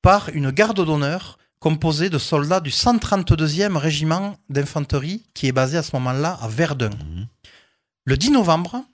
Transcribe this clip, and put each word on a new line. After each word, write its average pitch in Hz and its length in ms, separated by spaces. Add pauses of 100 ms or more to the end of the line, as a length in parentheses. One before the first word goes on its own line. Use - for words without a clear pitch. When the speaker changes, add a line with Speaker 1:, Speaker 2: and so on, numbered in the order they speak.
Speaker 1:
par 196 320
une 139 180
garde 196 340
d'honneur 151 500 (220)
composée 160 520
de 156 80
soldats 156 420
du 147 100
cent 240 260
trente-deuxième 175 800
régiment 160 600 (140)
d'infanterie 143 720 (100)
qui 139 140
est 127 40
basé 131 260
à 156 40
ce - 140
moment-là 135 440
à 120 60
Verdun. 123 440
Speaker 2:
Mhm. 85 360 (800)
Speaker 1:
Le 131 120
dix 208 140
novembre 180 640